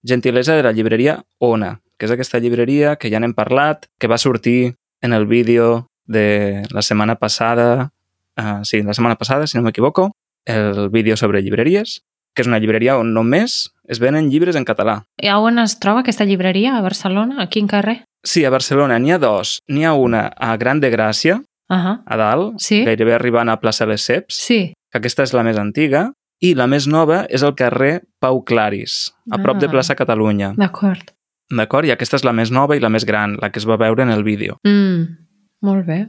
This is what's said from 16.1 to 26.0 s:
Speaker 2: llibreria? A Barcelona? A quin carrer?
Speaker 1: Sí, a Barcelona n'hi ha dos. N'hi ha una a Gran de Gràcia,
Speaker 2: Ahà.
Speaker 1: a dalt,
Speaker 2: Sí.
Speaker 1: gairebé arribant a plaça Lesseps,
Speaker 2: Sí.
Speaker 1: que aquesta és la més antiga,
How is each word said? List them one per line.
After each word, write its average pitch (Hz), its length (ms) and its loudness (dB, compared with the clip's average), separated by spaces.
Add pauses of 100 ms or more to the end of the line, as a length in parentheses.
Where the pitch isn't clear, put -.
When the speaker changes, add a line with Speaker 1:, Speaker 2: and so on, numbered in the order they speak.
Speaker 2:
llibreria? 196 520 0
A 214 40 -2
Barcelona? 202 600 -4
A 180 80 -4
quin 208 180 -2
carrer? 208 360 -2 (200)
Speaker 1:
Sí, 165 220 0
a 131 40 2
Barcelona 131 500 0
n'hi 139 120 2
ha 180 80 4
dos. 107 480 0
N'hi 147 180 -2
ha 160 80 2
una 120 340 2
a 117 300 -4
Gran 127 220 0
de 131 120 2
Gràcia, 113 500 0 (280)
Speaker 2:
Ahà. 185 360 -2
Speaker 1:
a - 120 -4
dalt, 156 420 0
Speaker 2:
Sí. 214 260 0
Speaker 1:
gairebé 113 280 2
arribant 117 360 0
a 113 100 0
plaça 113 260 0
Lesseps, 110 500 -4
Speaker 2:
Sí. 208 380 0 (180)
Speaker 1:
que 123 80 -6
aquesta 120 240 -2
és 123 100 -2
la 120 100 2
més 113 140 0
antiga, 147 560 -2 (260)